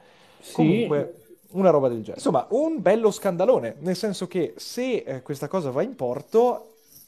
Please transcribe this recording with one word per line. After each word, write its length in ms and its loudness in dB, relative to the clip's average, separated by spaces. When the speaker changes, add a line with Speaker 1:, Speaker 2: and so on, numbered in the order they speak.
Speaker 1:
Sì. 140 -20
Speaker 2:
Comunque, 600 2
una 180 4
roba 180 4
del 100 -2
genere. 180 -10
Insomma, 340 0
un 320 0
bello 280 4
scandalone, 680 0
nel 180 -4
senso 320 -6
che 280 -2
se, 420 -4
eh, 240 -8
questa 260 -8
cosa 220 -2
va 100 -2
in 160 -4
porto, 800 0